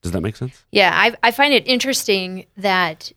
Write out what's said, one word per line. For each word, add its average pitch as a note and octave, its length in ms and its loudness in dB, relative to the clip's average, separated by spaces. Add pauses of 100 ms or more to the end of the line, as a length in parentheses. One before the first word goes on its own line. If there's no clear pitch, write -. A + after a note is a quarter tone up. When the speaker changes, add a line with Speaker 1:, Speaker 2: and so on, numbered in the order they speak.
Speaker 1:
Does F2 100 -6
that F2+ 80 -2
make G2+ 160 -6
sense? - 260 -12 (100)
Speaker 2:
Yeah, F#3+ 220 4
I, A3+ 280 2
I A#3+ 80 4
find C#4 240 2
it - 120 2
interesting G3+ 760 -2 (140)
that F#3 580 -2